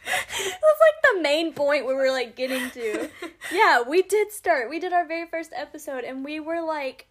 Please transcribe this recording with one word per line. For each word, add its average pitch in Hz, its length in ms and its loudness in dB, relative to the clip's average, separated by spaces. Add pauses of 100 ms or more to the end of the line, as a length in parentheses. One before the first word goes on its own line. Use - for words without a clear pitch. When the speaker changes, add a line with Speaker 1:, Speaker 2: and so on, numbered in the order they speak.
Speaker 1:
That's, 605 720 0
like, 622 360 6
the 359 40 -2
main 302 320 2
point 285 340 0
we 262 80 -2
were, 269 180 2
like, 240 240 -6
getting 254 340 -4
to. 233 440 -6
Speaker 2:
<laughs> - 40 -20 (320)
Speaker 1:
Yeah, 330 300 6
we 294 220 2
did 415 280 0
start. 277 380 0
We 311 100 -8
did 349 140 -4
our 349 140 2
very 330 200 -6
first 330 300 -8
episode, 285 480 -10
and 269 180 -10
we 302 160 -8
were, 330 220 -6
like, 302 500 -6